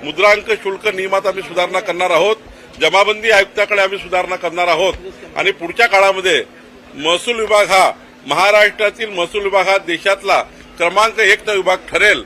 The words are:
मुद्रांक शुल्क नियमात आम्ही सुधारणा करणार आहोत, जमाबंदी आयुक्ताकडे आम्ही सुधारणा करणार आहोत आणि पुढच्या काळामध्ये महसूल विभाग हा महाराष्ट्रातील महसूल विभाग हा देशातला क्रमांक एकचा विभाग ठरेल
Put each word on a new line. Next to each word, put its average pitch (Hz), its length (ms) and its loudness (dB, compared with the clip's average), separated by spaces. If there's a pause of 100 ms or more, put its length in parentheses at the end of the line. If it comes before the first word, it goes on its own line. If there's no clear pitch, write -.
मुद्रांक 202 460 2 (120)
शुल्क 196 260 -6
नियमात 190 380 -2
आम्ही 190 160 -4
सुधारणा 175 380 -2
करणार 180 300 -4
आहोत, 185 260 2 (440)
जमाबंदी 202 500 2
आयुक्ताकडे 202 520 2
आम्ही 196 160 -2
सुधारणा 180 380 -4
करणार 175 320 -4
आहोत 170 260 0 (420)
आणि 165 160 -2
पुढच्या 180 340 -2
काळामध्ये 190 560 2 (540)
महसूल 175 440 -2
विभाग 208 260 2
हा 175 240 4 (360)
महाराष्ट्रातील 208 840 2
महसूल 196 340 -4
विभाग 190 260 0
हा 196 80 2 (100)
देशातला 185 560 -2 (360)
क्रमांक 196 420 0
एकचा 208 320 0
विभाग 185 240 0 (140)
ठरेल 175 360 2